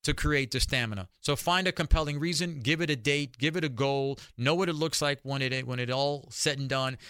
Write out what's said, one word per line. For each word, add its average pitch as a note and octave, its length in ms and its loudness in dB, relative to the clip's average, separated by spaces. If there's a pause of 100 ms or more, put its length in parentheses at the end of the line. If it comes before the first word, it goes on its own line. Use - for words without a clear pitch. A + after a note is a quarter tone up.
to D3 100 0
create C#3 380 2
the C3 80 -2
stamina. A2 480 0 (140)
So C#3+ 160 0
find F3+ 320 2
a F3 40 0
compelling D3+ 460 2
reason, E3 400 -2
give C#3+ 220 2
it E3+ 100 0
a D3 60 2
date, C#3+ 420 0
give D#3 180 0
it F3+ 60 0
a D#3 60 0
goal, C#3 500 -2 (180)
know C3+ 200 2
what F#3 120 2
it E3+ 40 0
looks D#3 280 0
like C#3+ 220 0
when C#3 200 -4
it, C3 220 -2
when B2 140 -6
it B2 120 -2
all C#3 380 0
said C#3 300 0
and C#3 100 -4
done, C3 300 -2 (120)